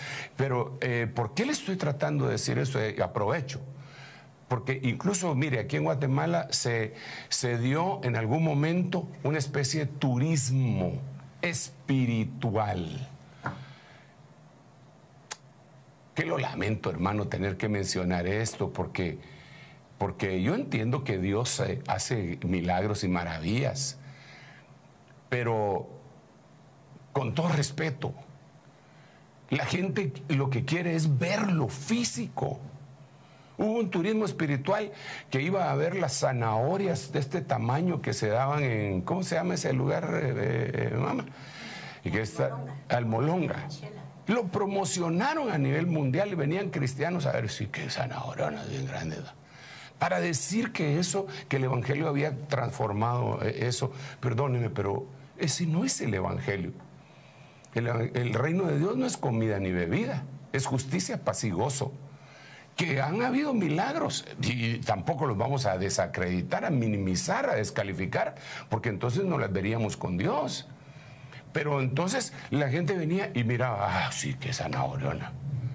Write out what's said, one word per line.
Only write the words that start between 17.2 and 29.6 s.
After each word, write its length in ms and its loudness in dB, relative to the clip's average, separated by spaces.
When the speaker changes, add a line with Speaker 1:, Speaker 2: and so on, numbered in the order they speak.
Speaker 1:
tener 260 0
que 140 -2
mencionar 580 2
esto, 460 -2
porque, 460 -2
porque 440 -2
yo 140 2
entiendo 500 0
que 120 0
Dios, 440 2
eh, 260 0
hace 560 -2
milagros 600 0
y 20 2
maravillas, 880 0
pero 720 0
con 200 0
todo 160 2
respeto, 640 0
la 160 0